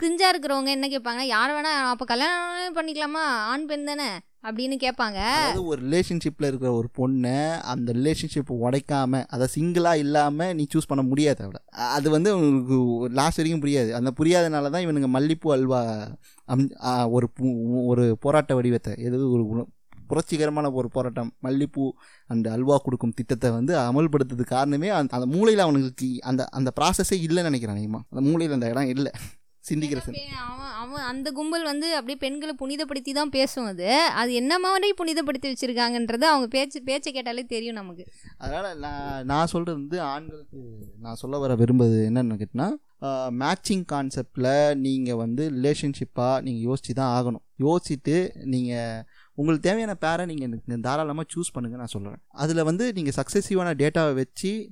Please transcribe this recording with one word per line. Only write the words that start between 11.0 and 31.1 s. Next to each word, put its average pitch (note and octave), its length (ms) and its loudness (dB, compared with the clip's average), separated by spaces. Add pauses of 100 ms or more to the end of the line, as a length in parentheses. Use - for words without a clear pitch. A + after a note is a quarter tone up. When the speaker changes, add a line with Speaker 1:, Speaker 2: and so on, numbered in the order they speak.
Speaker 2:
முடியாது C3+ 400 2
அவளை. G#2+ 500 -8
அது C#3 160 2
வந்து F3 260 4
உங்களுக்கு B2+ 800 4
லாஸ்ட் C#3 220 4
வரைக்கும் D#3+ 340 0
புரியாது. B2+ 200 2
அந்த A#2+ 260 0
புரியாதனால D#3 540 4
தான் F3+ 140 -2
இவனுங்க D3 240 2
மல்லிப்பூ D3 460 2
அல்வா A#2+ 540 0 (400)
அம்-, C3 360 2
ஆ, B2 240 2
ஒரு A#2+ 300 2
பூ-, B2 480 0
ஒரு A#2+ 340 4
போராட்ட C#3+ 340 4
வடிவத்தை, A#2+ 420 2
எது B2 340 0
ஒரு A#2 160 4
உண-, A2 200 -2 (400)
புரட்சிகரமான D3+ 640 0
ஒரு B2+ 180 -2
போராட்டம், A#2+ 540 -4
மல்லிப்பூ C3+ 480 0 (380)
and A2+ 200 0
அல்வா C3 280 4
கொடுக்கும் B2 360 -2
திட்டத்தை B2 380 0
வந்து B2+ 280 2
அமல்படுத்துறதுக்கு C3 680 2
காரணமே C#3+ 440 0
அந்த, D3 280 0
அந்த B2+ 200 0
மூளையில G#3+ 220 6
அவனுங்களுக்கு C3 600 2
அந்த, B2+ 280 0
அந்த B2+ 340 -2
ப்ராசஸே F#3 340 4
இல்லைன்னு E3+ 280 2
நினைக்கிறேன். A#2+ 340 -2
அதிகமா G#2+ 340 -4
அந்த C3+ 200 2
மூளையில E3 220 2
அந்த A#2+ 160 0
இடம் C3 200 0
இல்லை B2+ 240 -2 (560)
சிந்திக்கிற D3 320 -2
Speaker 1:
ஏன்னா - 60 -6
Speaker 2:
சன்- B2 60 -8
Speaker 1:
பே-, - 240 -12 (120)
அவன், B3+ 180 -10
அவன் B3+ 360 -10
அந்த C4 280 -6